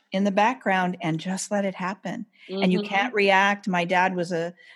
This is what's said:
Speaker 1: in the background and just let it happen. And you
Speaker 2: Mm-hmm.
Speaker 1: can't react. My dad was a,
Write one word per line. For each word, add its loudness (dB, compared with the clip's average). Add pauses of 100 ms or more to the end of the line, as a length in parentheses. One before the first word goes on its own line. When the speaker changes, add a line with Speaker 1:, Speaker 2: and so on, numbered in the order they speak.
(120)
Speaker 1:
in 0
the 0
background 0
and -2
just -6
let 0
it -4
happen. -8 (360)
And 4
you 4
Speaker 2:
Mm-hmm. -4
Speaker 1:
can't 0
react. 4
My 0
dad 2
was -4
a, -4 (220)